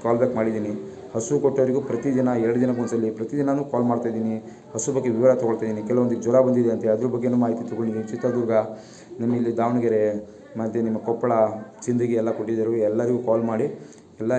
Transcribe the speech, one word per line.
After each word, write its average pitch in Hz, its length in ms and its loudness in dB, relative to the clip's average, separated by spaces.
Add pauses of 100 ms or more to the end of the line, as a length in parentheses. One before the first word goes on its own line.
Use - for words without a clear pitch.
ಕಾಲ್ 117 180 2
ಬ್ಯಾಕ್ 123 180 2
ಮಾಡಿದ್ದೀನಿ. 107 340 -2 (420)
ಹಸು 120 300 0
ಕೊಟ್ಟವರಿಗೂ 131 360 2 (100)
ಪ್ರತಿದಿನ, 127 380 0 (160)
ಎರಡು 117 180 2
ದಿನಕ್ಕೆ 120 200 0
ಒಂದ್ಸಲಿ, 110 360 0
ಪ್ರತಿದಿನನೂ 139 520 0
ಕಾಲ್ 120 200 2
ಮಾಡ್ತಾಯಿದ್ದೀನಿ. 110 440 -2 (400)
ಹಸು 117 220 -4
ಬಗ್ಗೆ 127 200 0
ವಿವರ 127 140 6 (120)
ತೊಗೊಳ್ತಾಯಿದ್ದೀನಿ. 110 460 -2
ಕೆಲವೊಂದಿಗೆ 120 380 2
ಜ್ವರ 127 120 6 (100)
ಬಂದಿದೆ 120 260 4
ಅಂತೆ, 110 220 0
ಅದ್ರ 123 180 0
ಬಗ್ಗೆನೂ 123 300 2
ಮಾಹಿತಿ 117 260 -2
ತೊಗೊಂಡಿದ್ದೀನಿ. 110 420 -4
ಚಿತ್ರದುರ್ಗ, 117 400 0 (680)
ನಮ್ಮ 120 180 0
ಇಲ್ಲಿ 117 220 0
ದಾವಣಗೆರೆ, 117 420 2 (580)
ಮತ್ತು 113 280 -2
ನಿಮ್ಮ 107 100 -2 (100)
ಕೊಪ್ಪಳ, 117 240 0 (540)
ಸಿಂದಗಿ 120 340 0
ಎಲ್ಲ 110 180 0
ಕೊಟ್ಟಿದ್ದರು. 110 360 -2 (160)
ಎಲ್ಲರಿಗೂ 120 300 0 (100)
ಕಾಲ್ 117 200 2
ಮಾಡಿ 113 160 0 (540)
ಎಲ್ಲ 113 180 0